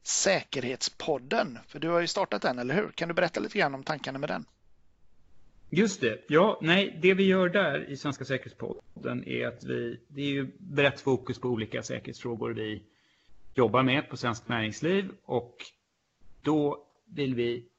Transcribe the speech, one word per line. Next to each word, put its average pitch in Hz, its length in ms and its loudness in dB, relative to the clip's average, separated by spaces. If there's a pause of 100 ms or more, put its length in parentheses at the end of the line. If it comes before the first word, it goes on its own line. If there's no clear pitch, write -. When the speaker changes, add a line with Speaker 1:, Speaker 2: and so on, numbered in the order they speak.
Speaker 1:
säkerhetspodden. 139 1600 -2
För - 120 -16
du 160 100 -4
har 170 120 4
ju 170 60 0
startat 196 360 -2
den, 127 160 0
eller 123 160 -2
hur? 202 140 0
Kan - 200 -6
du 170 60 -4
berätta 180 260 2
lite 208 180 -4
grann 147 160 2
om 135 80 -10
tankarna 139 360 -6
med 147 100 -4
den? - 160 -6 (1300)
Speaker 2:
Just 190 300 2
det. 110 180 0 (100)
Ja, 180 340 6
nej, 170 400 2
det 185 120 8
vi 190 100 4
gör 185 240 6
där 165 420 0
i 139 60 -8
Svenska 139 280 -6
säkerhetspodden - 1040 -6
är 120 180 -2
att 120 180 -10
vi, 120 440 -4
det 139 140 -10
är 143 80 -2
ju 139 280 -2
brett 139 420 2
fokus 127 400 0
på 127 80 -2
olika 117 340 -2
säkerhetsfrågor 120 680 -6
vi 107 320 -6 (720)
jobbar 123 280 6
med 131 280 2
på 143 60 -10
svenskt 120 320 -4
näringsliv, 143 600 0 (140)
och - 320 -4 (840)
då 147 440 2 (280)
vill 135 200 0
vi 120 340 -2 (100)